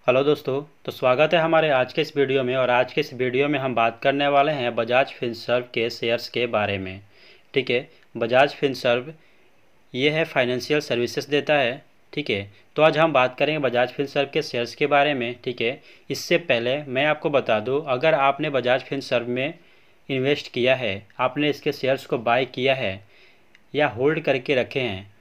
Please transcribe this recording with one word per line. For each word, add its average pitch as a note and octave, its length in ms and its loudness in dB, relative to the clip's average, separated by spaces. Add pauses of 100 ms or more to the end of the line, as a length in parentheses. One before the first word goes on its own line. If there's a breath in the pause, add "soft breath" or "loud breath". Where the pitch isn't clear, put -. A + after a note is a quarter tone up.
हेलो C3 180 4
दोस्तों, C#3+ 380 0 (220)
तो C3 80 -8
स्वागत C#3 420 4
है E3+ 60 4
हमारे D#3+ 300 4
आज B2+ 220 2
के - 80 -2
इस D3+ 160 -4
वीडियो C3+ 280 2
में। B2 120 -2
और B2+ 140 2
आज B2 220 2
के - 80 0
इस D3 140 -6
वीडियो B2+ 340 0
में D3 100 -2
हम C3 160 -4
बात A#2 280 0
करने C#3 260 2
वाले C#3+ 240 4
हैं A#2+ 220 -2
बजाज A#2+ 380 0
फिनसर्व A#2+ 520 -4 (100)
के A#2 160 0
शेयर्स A#2 380 -2
के A#2+ 200 -2
बारे G#2 300 0
में। F#2+ 220 -8 (540 soft breath)
ठीक C3 160 0
है, B2+ 180 -2 (260 soft breath)
बजाज B2 400 2
फिनसर्व B2+ 580 -2 (840 soft breath)
ये B2+ 160 2
है D#3 140 0
फाइनेंशियल B2+ 560 0
सर्विसेज A#2+ 460 -4
देता C#3+ 280 0
है। C#3 280 0 (300)
ठीक D3 180 -6
है, G2+ 200 -4 (260 soft breath)
तो D3 60 4
आज D#3 160 6
हम D#3+ 140 4
बात B2+ 260 2
करेंगे D3+ 220 0
बजाज B2 320 0
फिनसर्व C#3 360 -2
के D#3 140 -2
शेयर्स A#2+ 320 -6
के D3 140 0
बारे C#3+ 260 4
में। A#2+ 200 -4 (100)
ठीक B2 180 -6
है, A#2 180 -2 (300 loud breath)
इससे D#3 340 0
पहले B2 400 0
मैं C3+ 220 0
आपको D3+ 240 0
बता A#2 300 2
दूं, C3 280 -2
अगर C#3 280 2
आपने C#3 360 2
बजाज B2+ 300 2
फिनसर्व B2+ 480 -4
में C3 240 -4 (540 soft breath)
इन्वेस्ट C#3 440 -2
किया B2 240 2
है, G2+ 300 -6 (140)
आपने C#3+ 300 0
इसके C#3+ 240 -4
शेयर्स C3 320 -2
को C#3+ 140 -2
बाय A#2+ 260 2
किया C3 300 -2
है G2+ 220 -6 (760 soft breath)
या C#3+ 160 2
होल्ड C#3 320 0
करके C#3 340 0
रखे B2 240 -2
हैं G2+ 400 -8